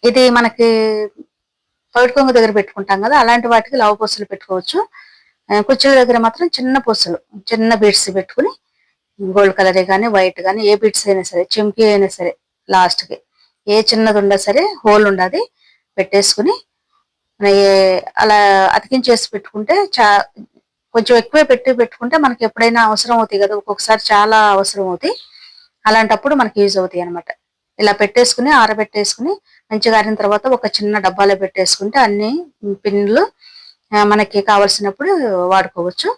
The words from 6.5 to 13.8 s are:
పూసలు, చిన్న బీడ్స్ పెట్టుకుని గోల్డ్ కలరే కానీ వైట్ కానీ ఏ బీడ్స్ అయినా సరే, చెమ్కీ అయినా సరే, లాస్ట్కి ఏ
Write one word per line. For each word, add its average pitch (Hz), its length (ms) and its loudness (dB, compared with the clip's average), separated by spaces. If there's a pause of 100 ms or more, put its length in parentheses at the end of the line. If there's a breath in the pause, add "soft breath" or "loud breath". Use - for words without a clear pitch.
పూసలు, 214 420 -4 (340)
చిన్న 226 200 0
బీడ్స్ 202 420 0
పెట్టుకుని 220 340 -4 (760)
గోల్డ్ 190 320 0
కలరే 185 300 0
కానీ 196 220 0
వైట్ 190 340 0
కానీ 196 240 -4
ఏ 208 100 4
బీడ్స్ 208 320 0
అయినా 190 140 0
సరే, 180 260 -4 (100)
చెమ్కీ 208 260 -2
అయినా 202 240 2
సరే, - 300 -8 (320)
లాస్ట్కి 180 520 -2 (460)
ఏ 208 140 2